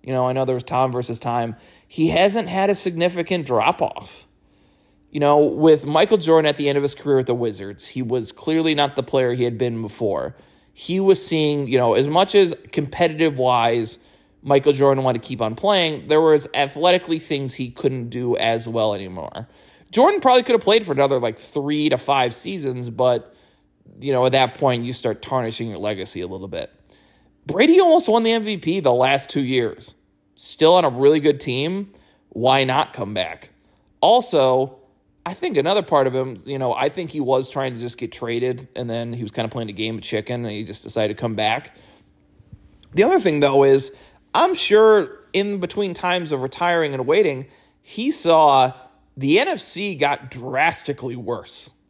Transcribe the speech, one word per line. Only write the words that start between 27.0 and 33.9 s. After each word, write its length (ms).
Brady 340
almost 300
won 120
the 100
M 120
V 140
P 220
the 120
last 380
two 120
years. 520
Still 400
on 100
a 60
really 280
good 220
team. 520
Why 360
not 280
come 220
back? 360